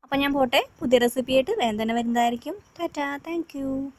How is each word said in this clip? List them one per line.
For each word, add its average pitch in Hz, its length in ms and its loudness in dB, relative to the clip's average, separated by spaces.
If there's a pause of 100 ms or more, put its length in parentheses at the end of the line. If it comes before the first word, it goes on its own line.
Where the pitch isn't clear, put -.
അപ്പം 277 200 -2
ഞാൻ 285 140 0
പോട്ടെ, 269 240 4 (200)
പുതിയ 247 240 4
റെസിപ്പിയായിട്ട് 262 560 0
വേഗം 220 200 0
തന്നെ 226 180 -2
വരുന്നതായിരിക്കും. 240 580 -2 (200)
ടാറ്റാ, 320 300 -4 (220)
thank 330 320 -6
you. 269 100 -4 (280)